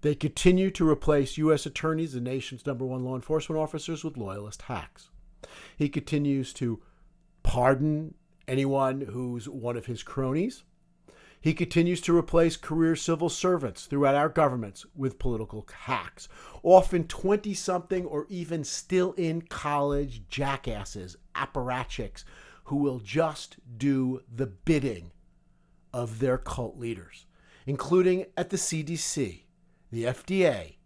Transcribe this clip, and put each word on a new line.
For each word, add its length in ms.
They 140
continue 560
to 180
replace 480
U 160
S 120
attorneys, 480
the 60
nation's 460
number 200
one 200
law 100
enforcement 460
officers, 420
with 140
loyalist 460
hacks. 460
He 100
continues 680
to 280
pardon 720
anyone 520
who's 460
one 300
of 80
his 180
cronies. 600
He 140
continues 480
to 160
replace 400
career 380
civil 340
servants 560
throughout 280
our 160
governments 640
with 260
political 520
hacks, 560
often 440
twenty-something 1000
or 220
even 380
still 480
in 300
college 840
jackasses, 880
apparatchiks, 920
who 100
will 240
just 580
do 440
the 160
bidding 640
of 260
their 180
cult 400
leaders, 480
including 600
at 120
the 80
C 260
D 120
C, 520
the 140
F 200
D 200
A, 400